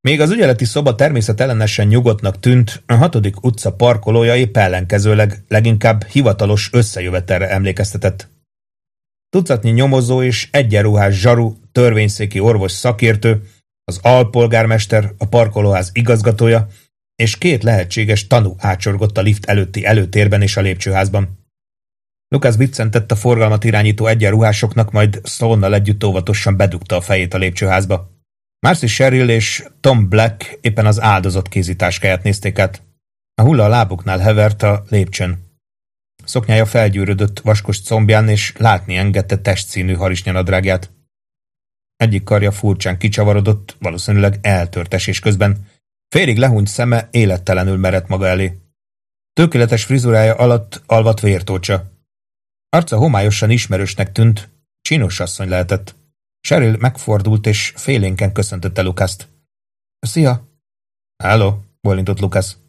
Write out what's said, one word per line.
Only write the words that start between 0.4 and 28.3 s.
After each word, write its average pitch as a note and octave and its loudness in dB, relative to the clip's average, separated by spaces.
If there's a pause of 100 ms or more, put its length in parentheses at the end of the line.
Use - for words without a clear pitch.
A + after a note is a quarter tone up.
szoba C#3 0
természetellenesen A2+ 0
nyugodtnak G#2+ 2
tűnt, B2 2
a B2 0
hatodik A#2 2
utca G#2+ -2
parkolója A#2 2
épp A#2 0
ellenkezőleg G2+ 0
leginkább A2 2
hivatalos G#2 0
összejövetelre F#2 -2
emlékeztetett. G2 -4 (1000)
Tucatnyi A#2+ 0
nyomozó B2+ 2
és B2 -2
egyenruhás G#2 2
zsaru, A2+ 2 (160)
törvényszéki G#2+ 0
orvos G2+ 2
szakértő, A2 0 (340)
az - -12
alpolgármester, A2+ 2
a G#2 -4
parkolóház G#2 0
igazgatója A2+ 2 (480)
és A2+ -2
két C#3 0
lehetséges G#2 0
tanú G2+ 2
ácsorgott G2 -2
a F#2+ 0
lift G2+ 0
előtti G2 -2
előtérben G#2 2
és G2 0
a F#2+ -2
lépcsőházban. F#2+ -2 (840)
Lucas C3 2
biccentett A2+ -2
a A2+ 2
forgalmat A2 0
irányító G#2+ 0
egyenruhásoknak, A2 2
majd G#2 0
Sloannal A2 0
együtt G2+ 0
óvatosan F#2+ -2
bedugta F2+ -2
a F2 -2
fejét F#2 -2
a F#2 -4
lépcsőházba. F#2 -2 (520)